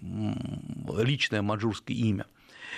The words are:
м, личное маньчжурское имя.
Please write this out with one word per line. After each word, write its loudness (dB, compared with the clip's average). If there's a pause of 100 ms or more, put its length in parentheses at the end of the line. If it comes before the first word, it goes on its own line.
м, -4 (120)
личное 2
маньчжурское 0
имя. 4 (520)